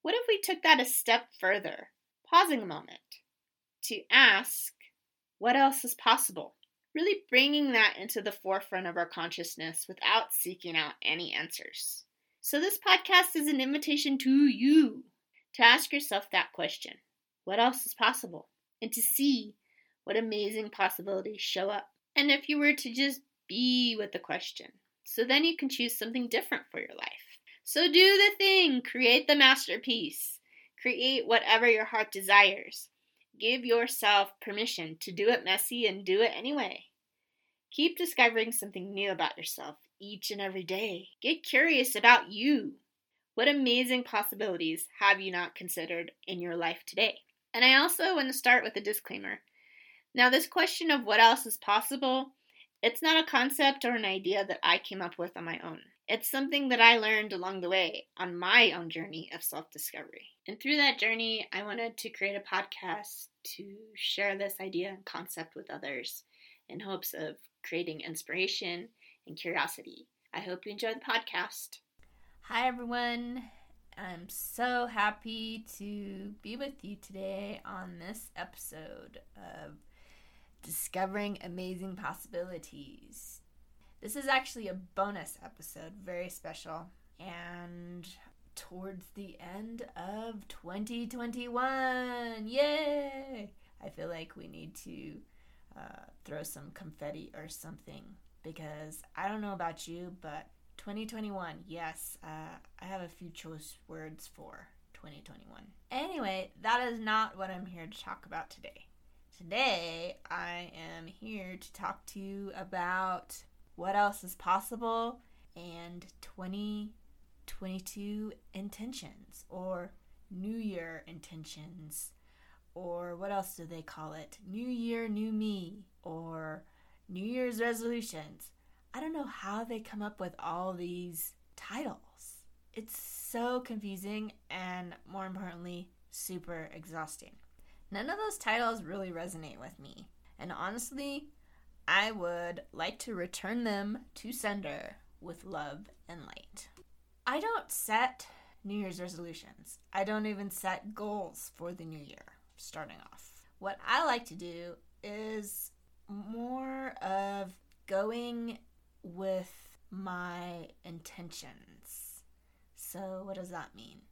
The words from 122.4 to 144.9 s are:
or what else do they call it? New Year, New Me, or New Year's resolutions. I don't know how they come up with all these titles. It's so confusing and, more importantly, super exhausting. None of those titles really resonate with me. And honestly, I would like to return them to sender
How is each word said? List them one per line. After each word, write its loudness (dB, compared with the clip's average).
or -8
what -6
else -4
do -12
they -12
call -14
it? -16
New -8
Year, -4
New -4
Me, -4
or -10
New -8
Year's -4
resolutions. -4
I -10
don't -6
know -6
how -8
they -8
come -10
up -8
with -8
all -4
these -8
titles. -12
It's -12
so -6
confusing -8
and, -8
more -10
importantly, -10
super -10
exhausting. -12
None -6
of -6
those -6
titles -2
really -8
resonate -10
with -16
me. -20
And -10
honestly, -8
I 4
would -6
like -6
to -8
return -6
them -4
to -12
sender -8